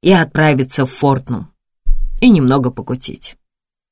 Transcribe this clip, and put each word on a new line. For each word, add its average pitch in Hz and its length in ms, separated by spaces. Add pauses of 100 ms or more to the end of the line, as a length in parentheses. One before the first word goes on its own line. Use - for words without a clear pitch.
и 180 100
отправиться 151 720
в 131 60
Фортнум. 135 640 (680)
И 247 80
немного 131 420
покутить». - 640 (540)